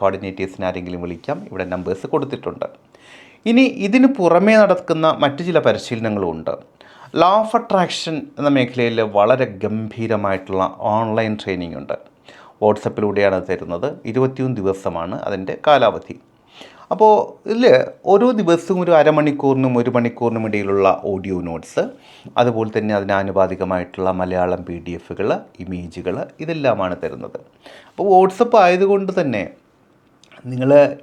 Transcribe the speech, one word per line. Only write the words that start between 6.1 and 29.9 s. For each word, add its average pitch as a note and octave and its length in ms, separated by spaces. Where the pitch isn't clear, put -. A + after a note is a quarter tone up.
ഉണ്ട്. D#2+ 200
Law F#3 220
of G#3+ 160
Attraction F3+ 560
എന്ന C#3+ 160
മേഖലയിൽ A#2+ 420
വളരെ B2 280
ഗംഭീരമായിട്ടുള്ള G#2 1000
ഓൺലൈൻ A2 380
ട്രെയിനിങ് F2+ 380
ഉണ്ട്. - 120
WhatsApp-ിലൂടെയാണ് G#2 760
തരുന്നത്. F2 380
ഇരുപത്തിയൊന്ന് C3 500
ദിവസമാണ് F#2 540
അതിൻ്റെ F#2+ 280
കാലാവധി. A#2 480
അപ്പോൾ G#3+ 200
ഇതിൽ A#3 160
ഓരോ G#3+ 160
ദിവസവും E3+ 420
ഒരു E3+ 160
അരമണിക്കൂറിനും C#3+ 840
ഒരു A#2 160
മണിക്കൂറിനും A#2 520
ഇടയിലുള്ള G2 380
ഓഡിയോ F#2 260
നോട്ട്സ്, E2 360
അതുപോലെ A2 360
തന്നെ G#2+ 220
അതിനാനുപാതികമായിട്ടുള്ള F#2 1120
മലയാളം F2+ 460
പി E2+ 100
ഡി F2 120
എഫുകൾ, G#2+ 320
ഇമേജുകൾ, F2+ 520
ഇതെല്ലാമാണ് A2 580
തരുന്നത്. C2+ 360
അപ്പോൾ F#3 160
WhatsApp G#3 380
ആയതുകൊണ്ട് F#3+ 560
തന്നെ A2 220